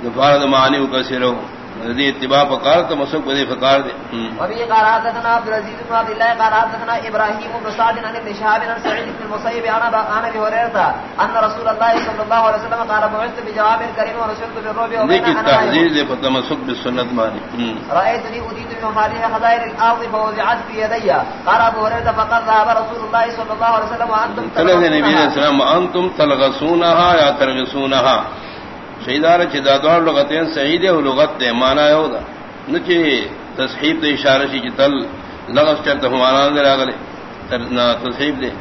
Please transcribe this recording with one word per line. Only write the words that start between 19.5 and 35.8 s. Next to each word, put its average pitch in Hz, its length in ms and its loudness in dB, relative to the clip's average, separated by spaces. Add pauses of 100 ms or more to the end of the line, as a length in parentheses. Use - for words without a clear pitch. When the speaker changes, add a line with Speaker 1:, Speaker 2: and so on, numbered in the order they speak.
Speaker 2:
الأرض 226 500 0
فوزعت 214 460 -2 (100)
في 220 140 -6
يدي۔ 214 280 -2 (340)
قال 214 180 4
أبو 226 260 2
هريرة: 226 280 -2
"فقد 220 320 0
ذهب 220 220 4
رسول 226 360 -2
الله 233 300 0
صلى 220 160 -6
الله 226 260 2
عليه 214 180 -4
وسلم 233 140 -2
وأنتم 214 460 -2
Speaker 1:
چلے 175 180 4
دے 175 60 6
نبی 175 80 4
علیہ 151 140 2
Speaker 2:
تلغصونها۔" 151 240 4
Speaker 1:
السلام، 139 360 2
"وأنتم 180 540 2
تلغصونها 165 1040 4
یا 143 100 6 (100)
ترغصونها۔" 131 840 2 (840)
شیدار 160 340 4 (120)
چھ 147 140 -2
دا 139 120 6
دوار 160 240 4
لغتین 156 520 0
صحیح 151 280 0
دے، 190 80 2
وہ 165 120 4
لغت 135 380 2
دے، 123 120 0
معنی 135 380 4
یو 156 240 4
دا۔ 113 60 -4 (480)
نہ 143 100 -2
چھ 165 440 2 (340)
تصحیف 147 460 -2
دے 147 80 0
اشارہ 135 320 2 (100)
شی 135 80 -4
چھ 120 60 -8 (100)
تل 139 160 4 (580)
لغص 147 360 2